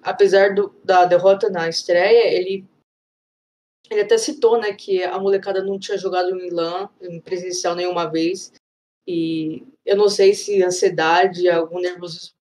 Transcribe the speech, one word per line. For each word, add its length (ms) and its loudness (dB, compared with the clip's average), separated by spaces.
apesar 540 2
do, 200 -2
da 200 4
derrota 460 4
na 180 -4
estreia, 640 2
ele 320 -4
ele 120 0
até 160 2
citou, 420 0
né, 120 -4
que 300 -4
a 160 -4
molecada 440 -2
não 160 -6
tinha 180 -6
jogado 340 -2
em 200 -8
lan, 380 -6
em 200 -14
presencial 540 -6
nenhuma 360 -4
vez. 420 -4
E 540 -6
eu 120 0
não 120 4
sei 260 4
se 300 -2
ansiedade, 840 0
algum 300 -2
nervosismo 640 -10